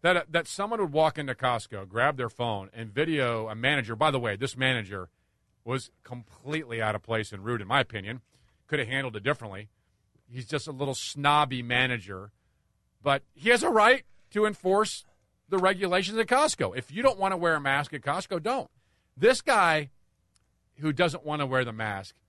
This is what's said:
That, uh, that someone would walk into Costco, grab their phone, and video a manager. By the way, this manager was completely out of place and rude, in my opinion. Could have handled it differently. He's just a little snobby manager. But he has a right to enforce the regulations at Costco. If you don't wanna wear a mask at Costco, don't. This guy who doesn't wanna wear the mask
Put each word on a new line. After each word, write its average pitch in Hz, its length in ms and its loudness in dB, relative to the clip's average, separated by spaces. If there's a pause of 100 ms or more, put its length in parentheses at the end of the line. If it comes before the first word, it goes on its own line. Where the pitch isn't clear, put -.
That, 175 140 4
uh, 165 120 -2
that 165 180 -2
someone 214 340 -4
would 165 120 -2
walk 156 260 2
into 139 160 -6
Costco, 113 540 -4
grab 127 280 0
their 123 120 -4
phone, 107 440 -4
and 113 200 -14
video 127 560 0
a 107 80 -8
manager. 117 400 -2
By 151 160 2
the 135 80 0
way, 110 160 -2
this 123 200 -6
manager 104 540 -4 (540)
was 127 260 -6 (140)
completely 123 760 -8
out 107 140 0
of 104 80 -6
place 110 300 -4
and 98 120 -14
rude, 117 160 -4
in 98 60 -10
my 131 140 4
opinion. 113 400 -4 (480)
Could 151 100 -2
have 117 100 -4
handled 131 280 -4
it 104 60 -8
differently. 107 480 -6 (600)
He's 120 160 -12
just 151 220 -6
a 151 40 -10
little 135 220 -4
snobby 143 680 0
manager. 117 680 -2 (720)
But 139 200 2 (120)
he 165 140 -4
has 240 140 6
a 339 80 2
right 226 340 6 (260)
to 208 140 2
enforce 202 600 0 (440)
the 190 100 2
regulations 185 600 2
at 226 80 2
Costco. 247 500 2
If 127 160 -8
you 202 100 -6
don't 254 160 -2
wanna 190 180 0
wear 170 180 2
a 151 60 0
mask 139 340 0
at 139 80 -8
Costco, 165 400 -4
don't. 240 280 -4 (460)
This 226 240 4
guy 165 500 4 (840)
who 151 160 -2
doesn't 165 320 0
wanna 147 220 -2
wear 127 180 2
the 117 80 -6
mask 104 420 -6 (140)